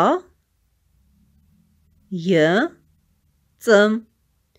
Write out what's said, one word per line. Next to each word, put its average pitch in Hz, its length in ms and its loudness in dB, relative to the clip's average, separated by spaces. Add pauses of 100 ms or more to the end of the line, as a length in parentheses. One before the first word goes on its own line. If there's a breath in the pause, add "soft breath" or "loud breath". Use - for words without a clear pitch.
(2000)
յ, 180 220 -4 (1300)
ծ։ 226 140 2 (840)